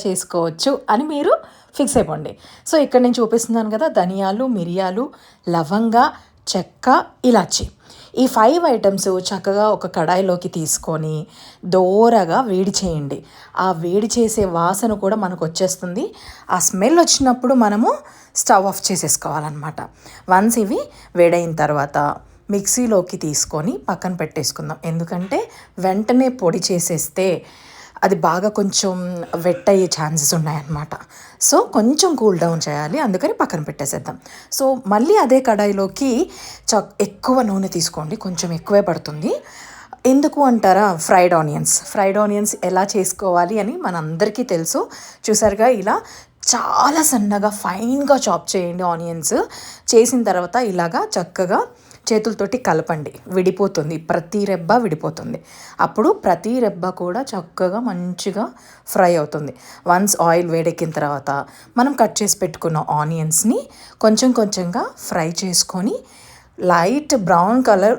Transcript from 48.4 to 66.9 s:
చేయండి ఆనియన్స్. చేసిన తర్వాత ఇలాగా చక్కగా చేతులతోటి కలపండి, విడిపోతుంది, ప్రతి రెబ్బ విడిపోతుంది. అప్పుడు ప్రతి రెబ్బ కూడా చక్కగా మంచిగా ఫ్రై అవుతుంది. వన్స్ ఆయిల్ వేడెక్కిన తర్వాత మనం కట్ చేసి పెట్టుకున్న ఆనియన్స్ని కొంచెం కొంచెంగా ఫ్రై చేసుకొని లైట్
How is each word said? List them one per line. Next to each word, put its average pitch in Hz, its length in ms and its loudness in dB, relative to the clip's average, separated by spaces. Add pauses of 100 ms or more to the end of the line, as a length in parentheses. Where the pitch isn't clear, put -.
చేయండి 175 260 -4
ఆనియన్స్. 170 520 -4 (600)
చేసిన 233 280 6
తర్వాత 180 340 0
ఇలాగా 214 520 -2 (120)
చక్కగా 190 460 -2 (460)
చేతులతోటి 214 460 -2
కలపండి, 160 560 -2 (120)
విడిపోతుంది, 185 680 0
ప్రతి 170 480 -4
రెబ్బ 180 280 -2
విడిపోతుంది. - 720 -2 (360)
అప్పుడు - 280 0
ప్రతి 220 520 0
రెబ్బ 180 280 -2
కూడా 180 340 -6
చక్కగా 185 580 -4
మంచిగా 190 680 -6 (360)
ఫ్రై 175 300 2
అవుతుంది. 147 380 -4 (320)
వన్స్ 190 340 2
ఆయిల్ 170 280 2
వేడెక్కిన 165 420 -2
తర్వాత 143 560 -4 (300)
మనం 262 160 2
కట్ 220 300 2
చేసి 196 160 -2
పెట్టుకున్న 160 520 -4
ఆనియన్స్ని 160 800 0 (320)
కొంచెం 220 320 4
కొంచెంగా 208 640 -2
ఫ్రై 165 340 -4 (120)
చేసుకొని 190 520 -2 (640)
లైట్ 196 560 2